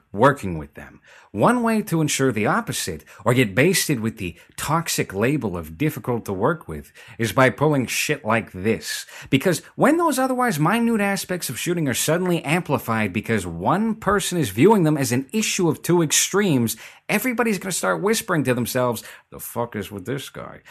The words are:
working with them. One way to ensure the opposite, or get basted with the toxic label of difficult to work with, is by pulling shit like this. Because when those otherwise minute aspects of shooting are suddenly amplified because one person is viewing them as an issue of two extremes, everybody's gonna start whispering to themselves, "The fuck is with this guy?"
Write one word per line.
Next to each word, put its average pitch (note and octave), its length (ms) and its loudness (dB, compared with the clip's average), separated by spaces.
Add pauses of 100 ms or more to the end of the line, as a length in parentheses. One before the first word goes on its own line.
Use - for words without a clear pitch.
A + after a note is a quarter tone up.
(140)
working G2+ 460 4
with D2 160 -12
them. - 260 -20 (300)
One G3+ 300 2
way A3+ 220 0
to E3 180 -2
ensure C3+ 300 0
the G#2+ 160 0
opposite, D#3+ 560 -4 (220)
or - 80 4
get G2+ 200 2
basted D3+ 460 2
with A2 180 -4
the F2 200 -8 (180)
toxic - 580 -4
label A2+ 440 0
of D#2+ 200 -10
difficult B2+ 480 -2
to G#2 80 -4
work C3 340 0
with, D2+ 260 -12 (260)
is A2 140 -2
by C3 160 6
pulling C#3 360 0
shit - 380 -4
like G#2+ 300 0
this. F#2+ 520 -4 (240)
Because D#3 320 2 (140)
when B3 220 4
those D#4+ 200 0
otherwise B3+ 400 0
minute A3 440 2
aspects G3 480 -4
of A#2+ 100 -8
shooting E3 300 -2
are A#2 40 0
suddenly F3 500 0
amplified A#2 680 -2
because G#2+ 340 -2
one C#3 500 0
person F#3+ 420 -2
is C#3 120 0
viewing E3+ 340 6
them D#3 140 4
as B2+ 140 0
an B2+ 200 0
issue G#3+ 360 0
of C#3+ 140 0
two E3+ 200 2
extremes, D3+ 760 2 (320)
everybody's A3+ 500 0
gonna F#3+ 120 -6
start F3+ 300 0
whispering F#3 440 0
to B2+ 80 2
themselves, A#2+ 500 0 (260)
"The C2+ 100 -16
fuck - 360 -8
is G2+ 160 -6
with G2 140 -10
this C3 240 -8
guy?" - 420 -16